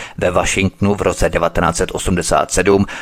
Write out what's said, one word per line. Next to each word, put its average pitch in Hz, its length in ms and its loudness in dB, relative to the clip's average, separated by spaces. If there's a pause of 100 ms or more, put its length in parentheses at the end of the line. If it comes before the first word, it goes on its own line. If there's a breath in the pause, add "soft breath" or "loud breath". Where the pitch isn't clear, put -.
(180 loud breath)
ve 92 140 0
Washingtonu 95 640 0
v 95 60 -4
roce 90 280 0
devatenáct 85 480 0
set 90 160 -2
osmdesát 80 580 0
sedm 98 340 2 (160 loud breath)